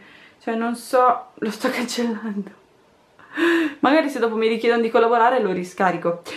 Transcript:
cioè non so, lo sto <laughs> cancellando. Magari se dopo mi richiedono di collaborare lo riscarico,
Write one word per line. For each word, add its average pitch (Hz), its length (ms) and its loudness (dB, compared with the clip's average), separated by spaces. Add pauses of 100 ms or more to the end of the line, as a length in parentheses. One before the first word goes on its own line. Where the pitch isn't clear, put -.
(400)
cioè 226 140 -6
non 233 220 -4
so, 247 580 0
lo 214 160 -6
sto - 200 -4
<laughs> 262 40 -6
cancellando. 220 840 -6 (1200)
Magari 285 280 4
se 277 120 -8
dopo 220 160 0
mi 220 120 2
richiedono 233 340 2
di 226 80 0
collaborare 240 500 4
lo 196 120 0
riscarico, 175 680 -2 (140)